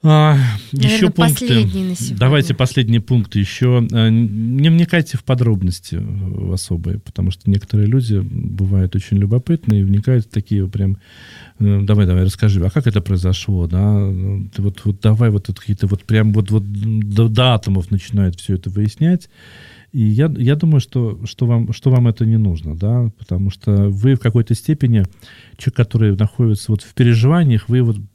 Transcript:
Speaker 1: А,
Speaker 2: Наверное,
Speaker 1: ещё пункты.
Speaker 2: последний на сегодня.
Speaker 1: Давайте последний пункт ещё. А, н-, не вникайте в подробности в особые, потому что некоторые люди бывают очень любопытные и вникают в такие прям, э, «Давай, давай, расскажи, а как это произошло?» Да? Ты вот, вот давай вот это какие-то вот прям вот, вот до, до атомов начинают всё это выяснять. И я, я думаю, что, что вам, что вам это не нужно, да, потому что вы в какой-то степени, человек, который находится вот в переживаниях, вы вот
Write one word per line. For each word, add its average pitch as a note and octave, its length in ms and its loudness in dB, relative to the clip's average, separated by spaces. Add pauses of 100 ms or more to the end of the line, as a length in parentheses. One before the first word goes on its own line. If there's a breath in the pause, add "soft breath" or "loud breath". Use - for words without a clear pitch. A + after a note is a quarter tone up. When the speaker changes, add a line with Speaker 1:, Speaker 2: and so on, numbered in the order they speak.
Speaker 1:
А, D3+ 320 6 (360 loud breath)
Speaker 2:
Наверное, C#3 260 0
Speaker 1:
ещё G#3+ 140 2
пункты. G3 360 0
Speaker 2:
последний F#3+ 360 0
на F3+ 120 -4
сегодня. B2 220 -6
Speaker 1:
Давайте C3+ 380 2
последний A#2+ 440 0
пункт A2 360 -2
ещё. B2 560 0
А, A2+ 160 2
н-, A2+ 200 2 (320)
не D3+ 100 2
вникайте E3 500 2
в - 40 -12
подробности G#2+ 800 -2
в G2 500 -6
особые, F2+ 460 -6
потому F#2 320 -4
что - 180 -6
некоторые G2+ 400 0
люди A#2 320 0
бывают F#2+ 760 -2
очень G2 220 -2
любопытные A2 640 0
и - 20 2
вникают G#2+ 420 0
в - 40 -20
такие G2+ 380 -2
прям, G2 300 -2 (600 loud breath)
э, G2+ 240 2
«Давай, G#2 240 2
давай, F2+ 160 2
расскажи, F#2+ 420 0
а F#2+ 60 0
как C#3 160 0
это G#2 140 0
произошло?» F2+ 680 -2
Да? F#2+ 260 0 (600)
Ты G2 80 -4
вот, G2 220 -4
вот G2+ 160 -4
давай A2 280 2
вот G2+ 200 -2
это F#2+ 120 -8
какие-то G#2 240 -4
вот G2 180 -2
прям G#2+ 300 2
вот, G2+ 160 0
вот G#2+ 180 2
до, G#2+ 640 -2
до B2 240 2
атомов F#2+ 380 -2
начинают F#2+ 480 -2
всё G2 160 -4
это F#2 160 -8
выяснять. B2+ 580 -2 (640 loud breath)
И A#2+ 100 0
я, A#2+ 340 2
я B2+ 180 0
думаю, D3+ 240 2
что, A#2 460 -4
что - 200 -4
вам, A#2 280 0
что - 180 -2
вам A#2+ 160 4
это A2+ 180 0
не A2+ 120 2
нужно, D#2+ 400 -2
да, A2 420 -2
потому F#2+ 320 -4
что G2+ 380 0
вы A2 260 2
в B2 60 -4
какой-то A#2 340 0
степени, A#2 480 0 (540 loud breath)
человек, - 180 -4
который A2 400 2
находится G#2+ 560 -2
вот G#2 100 -2
в - 120 -20
переживаниях, A#2+ 720 2
вы B2+ 140 2
вот A2+ 160 0 (180)